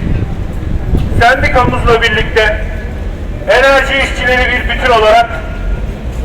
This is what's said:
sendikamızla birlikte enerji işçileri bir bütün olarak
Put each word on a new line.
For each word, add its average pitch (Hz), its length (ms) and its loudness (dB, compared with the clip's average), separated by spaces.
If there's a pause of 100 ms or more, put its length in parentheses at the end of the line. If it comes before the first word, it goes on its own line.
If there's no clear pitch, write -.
(1200)
sendikamızla 240 800 2
birlikte 220 640 0 (840)
enerji 269 480 4
işçileri 254 540 0
bir - 180 -2
bütün 247 220 0
olarak 214 380 4 (960)